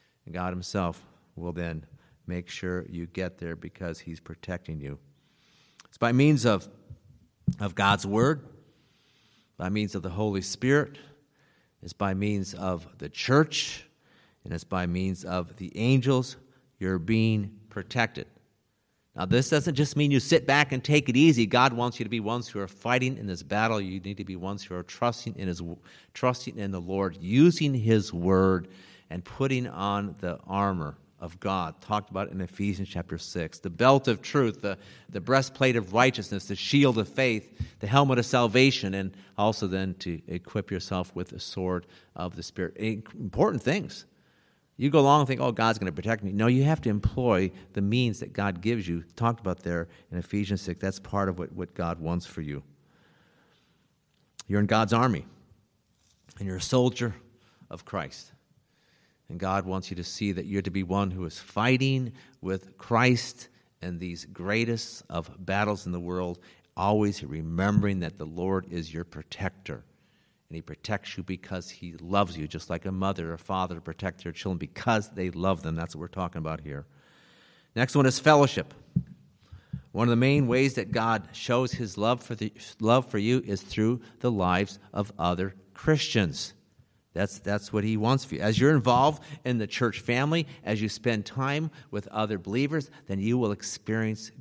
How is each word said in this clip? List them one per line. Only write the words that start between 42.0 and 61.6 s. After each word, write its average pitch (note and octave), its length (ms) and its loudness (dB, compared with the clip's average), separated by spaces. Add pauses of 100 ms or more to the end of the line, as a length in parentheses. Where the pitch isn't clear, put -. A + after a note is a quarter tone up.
of F2 200 -8
the E2+ 60 -12
Spirit. - 360 -8
Im-, G#2+ 260 -4 (160)
important G#2 420 0
things. - 440 -4 (720)
You C#3 120 0
go D3+ 100 6
along C#3+ 200 8
and C3+ 80 2
think, C3+ 140 -2
"Oh, B2+ 100 2
God's A2+ 260 2
gonna F#2+ 140 -4
protect G#2 320 -2
me." F#2+ 80 -4
No, G#2 160 2
you B2+ 160 6
have D#3 180 2
to A#2 80 0
employ G#2 640 2 (220)
the G#2 80 -2
means A2+ 400 2
that - 120 -12
God G2 280 -2
gives G#2+ 260 0
you, E2+ 160 -4 (120)
talked A#2 240 0
about F#2 200 -4
there E2+ 300 -4 (220)
in F2 60 -6
Ephesians G2 440 -4
six. F2 200 -8
That's F#2+ 180 -4
part G2 300 -4
of F2 80 -4
what, F2 160 -8
what F2+ 220 -10
God E2 240 -4
wants E2+ 260 -4
for - 160 -12
you. C#2+ 220 -8 (1800)
You're G2+ 120 2
in G#2 60 4
God's A2 280 2
army, A#2 340 2 (1120)
and G2 80 -6
you're F#2 100 -4
a F2 40 -8
soldier B2 520 2 (560)
of - 160 -16
Christ. - 460 -8 (1000)
And F2 100 -10
God F#2+ 260 0
wants F#2+ 240 -6
you F#2 60 -8
to F2 80 -6
see G2+ 300 -4
that F2 120 -6
you're G2 180 -2
to F#2+ 80 -6
be F#2+ 120 -2
one F#2+ 260 0
who F#2 140 -6
is D#2+ 160 -10
fighting B2+ 720 0 (300)